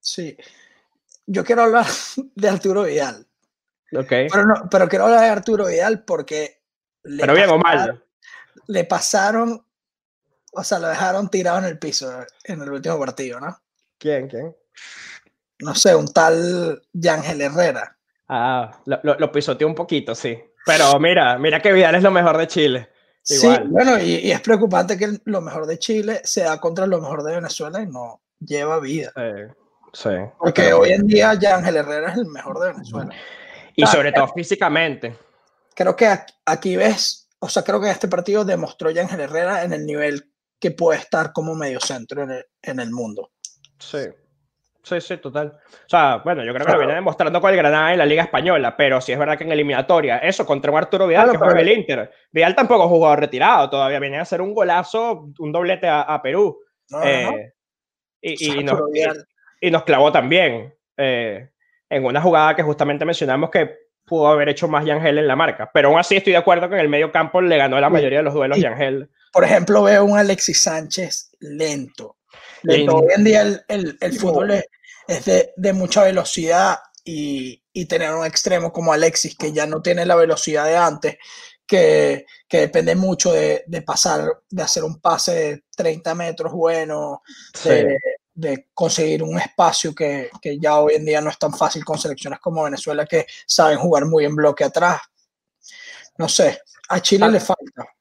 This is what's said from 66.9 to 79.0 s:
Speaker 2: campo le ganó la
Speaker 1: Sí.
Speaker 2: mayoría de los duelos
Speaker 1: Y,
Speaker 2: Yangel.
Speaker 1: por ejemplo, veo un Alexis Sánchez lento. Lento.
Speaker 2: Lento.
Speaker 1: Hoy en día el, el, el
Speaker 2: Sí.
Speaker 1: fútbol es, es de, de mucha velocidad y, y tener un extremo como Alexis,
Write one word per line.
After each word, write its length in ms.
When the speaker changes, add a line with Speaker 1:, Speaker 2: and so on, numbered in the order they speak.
Speaker 2:
campo 280
le 160
ganó 240
la 80
Speaker 1:
Sí. 40
Speaker 2:
mayoría 260
de 60
los 100
duelos 240
Speaker 1:
Y, 40
Speaker 2:
Yangel. 480
Speaker 1:
por 120
ejemplo, 380
veo 220
un 140
Alexis 440
Sánchez 800
lento. 760
Lento. 300
Speaker 2:
Lento. 40
Speaker 1:
Hoy 100
en 80
día 180
el, 260
el, 320
el 120
Speaker 2:
Sí. 60
Speaker 1:
fútbol 340
es, 120
es 180
de, 320
de 160
mucha 320
velocidad 720
y, 580
y 140
tener 260
un 140
extremo 460
como 200
Alexis, 440